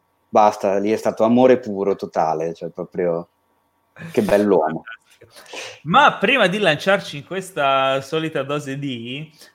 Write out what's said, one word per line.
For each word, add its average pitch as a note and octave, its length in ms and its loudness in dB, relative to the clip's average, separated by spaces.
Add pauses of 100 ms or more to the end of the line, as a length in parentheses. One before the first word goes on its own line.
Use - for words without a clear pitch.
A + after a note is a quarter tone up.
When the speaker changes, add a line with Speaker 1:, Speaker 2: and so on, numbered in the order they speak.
(280)
Speaker 1:
basta, G#2+ 520 2
lì G#2 120 0
è G#2+ 60 0
stato A2 260 -2
amore B2 360 6
puro, G2 360 -2
totale, E2 580 -2
cioè E2+ 160 -12
proprio F2 600 -4 (840)
che A#2 100 -2
bell'uomo. F#2 640 2 (1000)
Speaker 2:
Ma A#3+ 340 2
prima A3+ 300 2
di F#3 100 -2
lanciarci F#3+ 600 0
in C#3 80 -14
questa C3+ 760 0
solita D#3 420 -4
dose C3+ 340 -6
di, C3+ 540 -10 (240)